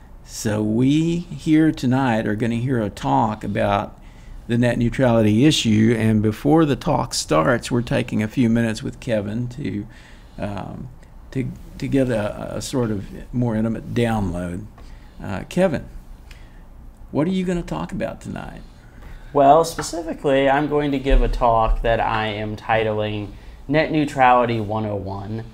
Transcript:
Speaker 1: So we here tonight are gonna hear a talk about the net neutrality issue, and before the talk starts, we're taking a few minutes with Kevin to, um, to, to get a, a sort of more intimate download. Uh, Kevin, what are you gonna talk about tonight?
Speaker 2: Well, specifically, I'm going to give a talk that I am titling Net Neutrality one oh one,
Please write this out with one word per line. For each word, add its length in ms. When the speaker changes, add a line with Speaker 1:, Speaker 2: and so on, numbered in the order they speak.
Speaker 1:
So 380
we 580
here 520
tonight 540
are 80
gonna 220
hear 260
a 80
talk 540
about 540
the 100
net 200
neutrality 680
issue, 500
and 240
before 460
the 100
talk 380
starts, 560
we're 120
taking 380
a 80
few 220
minutes 320
with 180
Kevin 480
to, 380
um, 500
to, 200
to 100
get 220
a, 460
a 40
sort 300
of 160
more 240
intimate 380
download. 720
Uh, 240
Kevin, 400
what 140
are 40
you 160
gonna 160
talk 300
about 280
tonight? 400
Speaker 2:
Well, 320
specifically, 840
I'm 180
going 220
to 80
give 240
a 60
talk 520
that 200
I 260
am 300
titling 720
Net 240
Neutrality 680
one 240
oh 120
one, 580